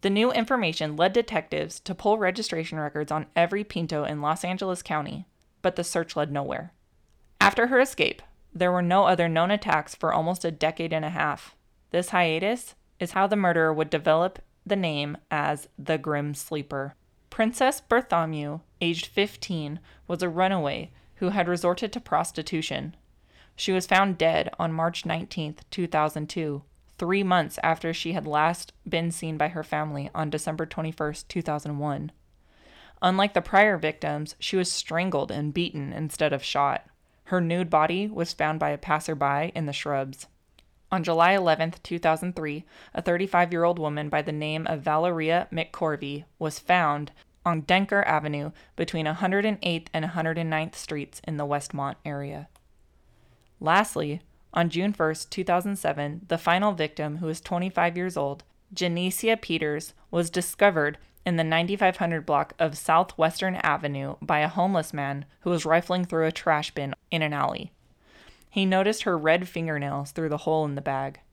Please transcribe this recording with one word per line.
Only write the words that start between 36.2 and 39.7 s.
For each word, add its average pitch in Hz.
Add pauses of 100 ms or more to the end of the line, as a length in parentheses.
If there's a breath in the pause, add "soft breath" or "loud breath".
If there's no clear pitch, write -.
of 135
shot. - (380)
Her 185
nude 170
body 170
was 170
found 156
by 151
a 147
passerby 151
in 160
the 143